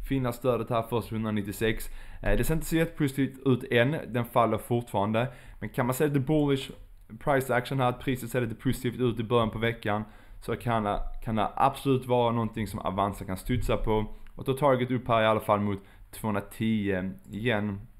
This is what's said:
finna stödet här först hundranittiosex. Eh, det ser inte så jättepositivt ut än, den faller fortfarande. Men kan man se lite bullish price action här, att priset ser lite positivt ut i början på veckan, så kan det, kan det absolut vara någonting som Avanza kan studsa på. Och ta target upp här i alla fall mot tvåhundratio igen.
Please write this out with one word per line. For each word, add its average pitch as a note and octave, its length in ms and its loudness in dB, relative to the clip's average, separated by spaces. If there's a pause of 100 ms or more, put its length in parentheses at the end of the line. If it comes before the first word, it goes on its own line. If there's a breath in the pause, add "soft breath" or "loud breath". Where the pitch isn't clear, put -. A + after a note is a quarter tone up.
finna C3 220 0
stödet A#2+ 380 0
här A#2 120 2
först A2+ 300 -2
hundranittiosex. A2 760 -2 (340 loud breath)
Eh, G#2 140 4
det A#2+ 60 2
ser D#3 100 2
inte D#3+ 120 0
så - 100 -2
jättepositivt C#3 720 0
ut B2+ 260 4
än, B2 240 4 (120)
den A#2 180 -2
faller A2+ 320 2
fortfarande. A2 680 0 (320 loud breath)
Men A2 100 -6
kan - 160 0
man F3 100 0
se D#3 120 2
lite C#3+ 120 2
bullish C#3 520 2 (520)
price C3 320 2
action B2+ 240 0
här, B2 100 4
att B2 100 -4
priset B2+ 300 -4
ser B2+ 120 0
lite A2+ 140 -4
positivt A#2+ 440 -2
ut A#2 200 2
i A#2 40 -2
början A2+ 260 4
på G#2+ 100 -6
veckan, A2 440 -2 (380 loud breath)
så A2+ 140 -4
kan A2+ 280 0
det, G2+ 160 0 (240)
kan A2+ 120 -2
det G#2+ 200 0
absolut C3 520 2
vara A#2+ 240 2
någonting A2+ 360 -2
som F#2+ 120 -6
Avanza G2 460 -2
kan F#2+ 120 -4
studsa A2 400 0
på. G#2+ 280 2 (300 loud breath)
Och - 100 -12
ta C3+ 80 0
target B2+ 380 2
upp B2 160 -2
här A2+ 140 4
i A2 40 4
alla A2 140 4
fall G#2 200 2
mot G2+ 200 0 (320 soft breath)
tvåhundratio G2+ 1000 -2 (200)
igen. G#2 500 -2 (180)